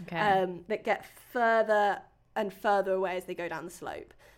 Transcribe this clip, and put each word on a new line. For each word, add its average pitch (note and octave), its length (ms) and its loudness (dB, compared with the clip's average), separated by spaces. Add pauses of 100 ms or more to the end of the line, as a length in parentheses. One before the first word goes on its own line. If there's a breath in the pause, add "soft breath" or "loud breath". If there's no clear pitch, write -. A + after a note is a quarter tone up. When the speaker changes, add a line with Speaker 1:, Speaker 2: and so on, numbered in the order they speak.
Speaker 1:
Okay. E3 160 -8
Speaker 2:
um, F#3 480 2
that G#3+ 160 -4
get - 220 -2 (260)
further A3 680 4 (340)
and G#3+ 180 -2
further G3 400 2
away F#3 240 -2
as F3 80 -8
they F3+ 100 -10
go E3+ 120 -6
down D#3 180 -8
the F#3 60 -12
slope. - 420 -12 (240 soft breath)